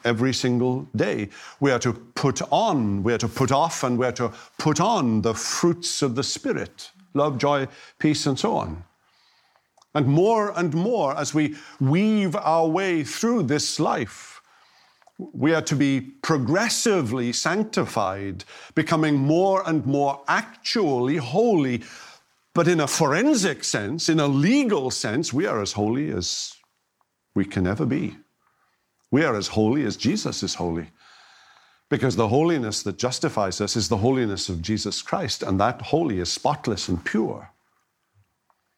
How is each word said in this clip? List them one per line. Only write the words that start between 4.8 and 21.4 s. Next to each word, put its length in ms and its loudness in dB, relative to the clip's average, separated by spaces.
the 100 0
fruits 680 -2
of 100 0
the 100 -2
Spirit, 680 -6
love, 240 0
joy, 280 2
peace, 300 2
and 100 2
so 180 0
on. 280 -6
And 100 2
more 500 4
and 200 0
more, 420 0
as 160 -4
we 220 0
weave 560 2
our 320 2
way 360 0
through 400 0
this 360 -2
life, 600 -4
we 380 -2
are 80 0
to 120 -2
be 240 2
progressively 1300 0
sanctified, 1120 -2
becoming 400 2
more 520 2
and 160 0
more 440 0
actually 920 0
holy. 640 2